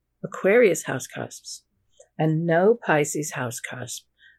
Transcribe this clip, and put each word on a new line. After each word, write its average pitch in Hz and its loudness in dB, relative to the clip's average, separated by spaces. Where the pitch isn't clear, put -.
Aquarius 202 2
house 135 -6
cusps - -14
and 160 2
no 180 4
Pisces - 0
house 123 -6
cusp - -12